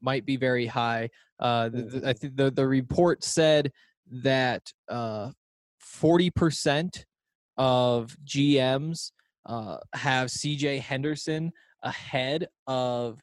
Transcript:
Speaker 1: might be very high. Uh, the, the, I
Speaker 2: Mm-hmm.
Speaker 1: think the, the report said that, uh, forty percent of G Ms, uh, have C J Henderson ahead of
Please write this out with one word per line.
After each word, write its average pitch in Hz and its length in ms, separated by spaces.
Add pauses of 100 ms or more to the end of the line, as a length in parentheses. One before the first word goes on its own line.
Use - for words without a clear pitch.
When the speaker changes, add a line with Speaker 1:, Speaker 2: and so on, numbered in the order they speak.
Speaker 1:
might 131 240
be 139 120
very 123 300
high. 117 440 (300)
Uh, 117 280
the, 120 140
the, 123 140
I 127 40 (120)
Speaker 2:
Mm-hmm. - 60
Speaker 1:
think 135 180
the, 135 140
the 135 180
report 135 560
said 151 480 (340)
that, 127 640 (160)
uh, 113 440 (460)
forty 175 520
percent 160 760 (520)
of 123 680
G 139 340
Ms, 139 540 (320)
uh, 110 340 (160)
have 127 360
C 147 260
J 139 220
Henderson 156 720 (300)
ahead 139 640 (180)
of 123 560